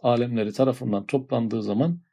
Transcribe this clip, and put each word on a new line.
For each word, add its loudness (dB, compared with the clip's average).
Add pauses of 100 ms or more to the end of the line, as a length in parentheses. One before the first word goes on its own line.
alemleri 0
tarafından 0
toplandığı -2
zaman 0 (120)